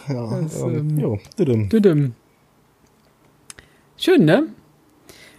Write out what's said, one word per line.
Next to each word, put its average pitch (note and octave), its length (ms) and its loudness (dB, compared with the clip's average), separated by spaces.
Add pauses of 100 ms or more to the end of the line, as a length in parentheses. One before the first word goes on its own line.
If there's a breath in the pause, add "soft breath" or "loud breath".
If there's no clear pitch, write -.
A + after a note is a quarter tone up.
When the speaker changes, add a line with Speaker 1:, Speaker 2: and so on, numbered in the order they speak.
Speaker 1:
ja, A#2+ 340 -6
Speaker 2:
Das, D#3 200 -8
Speaker 1:
ähm, B2+ 120 -4 (160)
Speaker 2:
ähm, D3+ 80 -4
Speaker 1:
jo, A#2 200 -4 (200)
düdüm. A#2 300 0
Speaker 2:
Düdüm. D#3 460 2 (1800 soft breath)
Schön, D#4 280 4
ne? G#3+ 200 4 (960 loud breath)